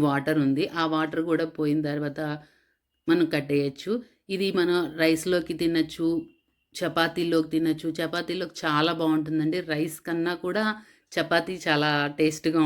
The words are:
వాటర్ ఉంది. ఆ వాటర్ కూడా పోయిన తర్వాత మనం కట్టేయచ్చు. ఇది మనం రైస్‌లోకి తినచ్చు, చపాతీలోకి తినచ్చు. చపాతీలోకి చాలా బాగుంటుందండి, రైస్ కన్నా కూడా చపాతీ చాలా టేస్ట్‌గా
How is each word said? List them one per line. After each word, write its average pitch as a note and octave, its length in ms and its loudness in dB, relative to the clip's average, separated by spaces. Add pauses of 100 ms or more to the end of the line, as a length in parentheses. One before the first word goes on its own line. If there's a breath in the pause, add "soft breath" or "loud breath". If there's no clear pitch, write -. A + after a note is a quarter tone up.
వాటర్ C#3+ 380 2
ఉంది. C#3 300 2
ఆ E3 160 -2
వాటర్ D#3 360 0
కూడా E3 280 0
పోయిన D3+ 320 0
తర్వాత D3 380 -4 (880 soft breath)
మనం E3 180 4
కట్టేయచ్చు. C#3+ 680 -2 (380 loud breath)
ఇది F#3+ 220 -2
మనం F3 260 2 (200)
రైస్‌లోకి E3 560 2
తినచ్చు, E3 560 0 (640)
చపాతీలోకి E3 760 0
తినచ్చు. D#3+ 400 0
చపాతీలోకి F3 680 -6
చాలా D#3 380 2
బాగుంటుందండి, D#3 720 0
రైస్ D#3 360 -2
కన్నా E3+ 340 -2
కూడా F3+ 280 -2 (480 loud breath)
చపాతీ E3+ 460 0
చాలా D3+ 320 2 (240)
టేస్ట్‌గా D#3 520 2